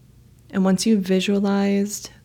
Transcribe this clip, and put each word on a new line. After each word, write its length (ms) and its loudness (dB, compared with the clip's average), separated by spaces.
And 160 0
once 200 0
you've 180 2
visualized 1080 0